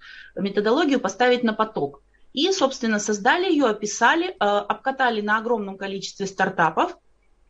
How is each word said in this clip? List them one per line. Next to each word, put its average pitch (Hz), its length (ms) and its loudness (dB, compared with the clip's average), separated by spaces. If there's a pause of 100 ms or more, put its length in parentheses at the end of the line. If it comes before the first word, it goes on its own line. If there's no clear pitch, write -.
(360)
методологию 226 640 2
поставить 247 420 2
на 226 120 2
поток. 214 500 -4 (300)
И, 330 180 2
собственно, 247 480 0
создали 254 520 0
ее, 285 140 4
описали, 233 640 0
э, 381 100 -12
обкатали 214 840 0
на 208 180 0
огромном 214 380 -4
количестве 196 500 -8
стартапов, 190 680 0 (520)